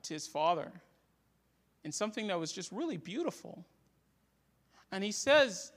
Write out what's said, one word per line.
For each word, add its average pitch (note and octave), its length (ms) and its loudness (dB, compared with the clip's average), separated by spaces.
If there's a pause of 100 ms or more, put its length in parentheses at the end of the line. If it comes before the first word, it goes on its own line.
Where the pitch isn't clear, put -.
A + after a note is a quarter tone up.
to - 100 -8
his D3+ 140 -8
father D#3+ 440 0 (1120)
in D3 80 -10
something G#3+ 360 -4
that F3+ 120 0
was E3 120 -4
just F#3 200 -8
really C4 260 -4
beautiful. - 680 -6 (1300)
And F#3+ 120 -2
he G#3 80 0
says, C4+ 640 6